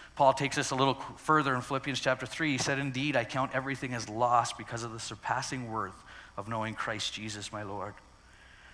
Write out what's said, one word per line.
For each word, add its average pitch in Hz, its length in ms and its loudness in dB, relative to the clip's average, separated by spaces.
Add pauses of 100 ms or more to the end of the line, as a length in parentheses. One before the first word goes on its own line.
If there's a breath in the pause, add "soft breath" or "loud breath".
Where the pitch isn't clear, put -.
(160 loud breath)
Paul 135 180 8
takes 139 260 0
us 135 100 0
a 139 60 -2
little 131 180 6
qu-, - 240 -8
further 143 380 4
in 123 60 0
Philippians 135 380 -2
chapter 127 280 0
three. 156 240 0
He 131 80 2
said, 139 180 0
"Indeed, 139 380 0
I 120 80 4
count 131 320 -2
everything 131 400 -2
as 110 120 -6
loss 117 460 4
because 117 300 -8
of 117 80 -6
the 113 80 -10
surpassing 120 720 -4
worth 101 320 -4 (340 loud breath)
of 101 100 -8
knowing 110 280 -4
Christ - 380 -4
Jesus 104 380 -8
my 107 120 -6
Lord. 101 320 -6 (800 loud breath)